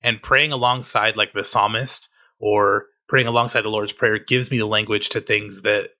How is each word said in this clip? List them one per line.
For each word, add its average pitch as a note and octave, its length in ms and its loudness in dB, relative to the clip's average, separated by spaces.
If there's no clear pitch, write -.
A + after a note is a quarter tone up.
And A#2 200 -2
praying C#3+ 300 2
alongside, A#2+ 640 0
like, G#2 160 0
the G2+ 100 -4
psalmist A2 640 -2
or G#2 480 2
praying B2+ 180 2
alongside A#2 360 2
the G#2+ 80 -4
Lord's G#2+ 220 -4
Prayer G#2+ 260 0
gives B2 340 -2
me B2 60 0
the G#2+ 80 0
language G#2+ 440 0
to A2 100 -4
things G#2 420 -2
that G#2 380 0